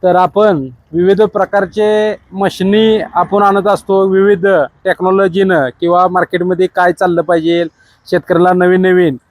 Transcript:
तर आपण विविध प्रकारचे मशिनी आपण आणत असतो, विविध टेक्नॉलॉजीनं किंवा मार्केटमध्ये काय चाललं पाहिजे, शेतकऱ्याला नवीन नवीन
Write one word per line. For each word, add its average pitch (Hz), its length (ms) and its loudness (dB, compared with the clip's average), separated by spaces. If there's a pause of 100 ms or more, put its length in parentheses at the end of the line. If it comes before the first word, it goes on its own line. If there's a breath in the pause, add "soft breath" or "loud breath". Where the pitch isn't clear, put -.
तर 180 120 2
आपण 180 540 0 (220)
विविध 180 300 0
प्रकारचे 214 920 -2 (160)
मशिनी 202 680 0 (140)
आपण 185 300 0
आणत 196 240 0
असतो, 190 400 0
विविध 196 400 2 (380)
टेक्नॉलॉजीनं 185 840 0 (120)
किंवा 175 260 2
मार्केटमध्ये 180 680 -2
काय 180 180 0
चाललं 175 280 -2
पाहिजे, 170 440 0 (440 soft breath)
शेतकऱ्याला 180 440 0
नवीन 180 280 2
नवीन 180 360 2 (140)